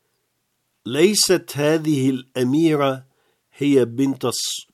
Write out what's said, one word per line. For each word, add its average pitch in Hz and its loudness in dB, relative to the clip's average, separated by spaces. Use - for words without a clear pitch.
ليست 165 2
هذه 147 0
الأميرة 135 0
هي 139 2
بنت 127 -4
الس-، - -6